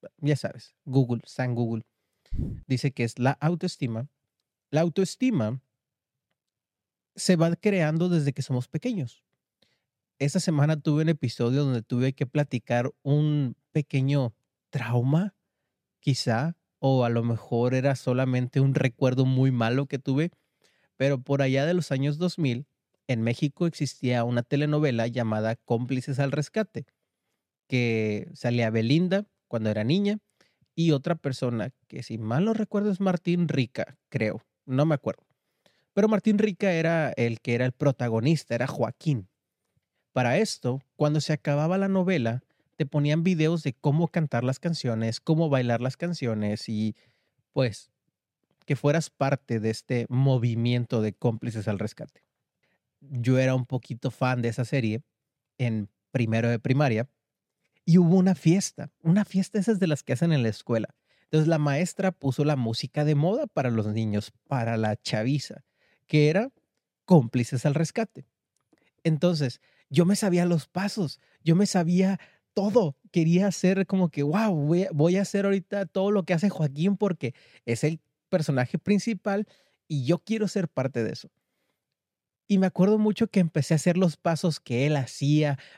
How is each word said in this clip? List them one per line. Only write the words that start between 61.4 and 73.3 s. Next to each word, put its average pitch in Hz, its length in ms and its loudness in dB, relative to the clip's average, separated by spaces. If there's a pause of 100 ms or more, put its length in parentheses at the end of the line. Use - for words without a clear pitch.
la 165 100 2
maestra 160 540 0
puso 139 320 -2
la 147 120 2
música 127 480 -2
de 151 100 4
moda 190 320 2
para 131 240 -2
los 110 160 0
niños, 107 460 -2 (160)
para 117 280 -2
la 107 200 0
chaviza, 131 680 -4 (420)
que 151 220 4
era 185 220 0 (540)
Cómplices 123 600 4
al 143 80 2
Rescate. 160 520 -4 (760)
Entonces 156 580 0 (300)
yo 165 160 4
me 202 100 2
sabía 175 300 2
los 170 200 0
pasos, 190 540 -6 (220)
yo 165 140 4
me 202 100 4
sabía 185 520 2 (360)
todo. 202 420 2 (140)
Quería 175 380 4